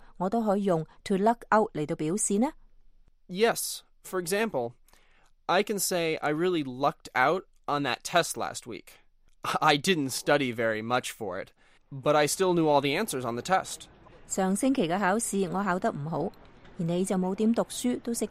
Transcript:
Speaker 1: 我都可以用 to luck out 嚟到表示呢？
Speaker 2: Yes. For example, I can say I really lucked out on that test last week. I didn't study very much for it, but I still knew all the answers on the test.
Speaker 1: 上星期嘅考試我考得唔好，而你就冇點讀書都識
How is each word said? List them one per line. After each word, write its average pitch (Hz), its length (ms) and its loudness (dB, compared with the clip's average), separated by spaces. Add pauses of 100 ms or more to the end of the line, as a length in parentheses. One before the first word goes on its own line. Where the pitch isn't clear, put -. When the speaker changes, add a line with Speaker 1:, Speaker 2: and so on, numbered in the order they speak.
(180)
Speaker 1:
我 180 100 0
都 233 140 0
可 208 140 2
以 202 80 0
用 165 200 2 (200)
to 196 120 0
luck 214 220 2 (160)
out 214 200 4
嚟 151 120 -2
到 165 100 -4
表 156 200 -2
示 202 220 0
呢？ 254 100 4 (800)
Speaker 2:
Yes. 190 520 0 (240)
For 185 160 -4
example, 170 520 -2 (720)
I 185 160 4
can 202 160 -2
say 170 380 0
I 147 160 0
really 165 320 0
lucked 131 500 -2
out 151 300 4 (220)
on 143 180 0
that 123 180 -2
test - 340 0
last 98 300 -8
week. 110 180 -12 (580)
I 151 360 0
didn't 147 320 -2
study 139 440 0
very 110 280 -2
much 123 300 -2
for 95 300 -10
it, - 100 -16 (380)
but 143 260 2
I 151 100 4
still 185 260 2
knew 170 140 4
all 143 140 6
the 139 160 0
answers 151 280 -4
on 117 120 -4
the 120 60 -8
test. - 440 -2 (400)
Speaker 1:
上 190 280 0
星 269 200 2
期 185 140 0
嘅 175 100 0
考 196 180 2
試 196 340 -2
我 185 120 -2
考 185 160 0
得 226 120 0
唔 147 200 -6
好， 147 100 -2 (580)
而 175 60 -4
你 175 200 0
就 196 120 -2
冇 185 180 0
點 220 200 2
讀 208 100 0
書 - 360 -4
都 233 120 -6
識 226 180 -4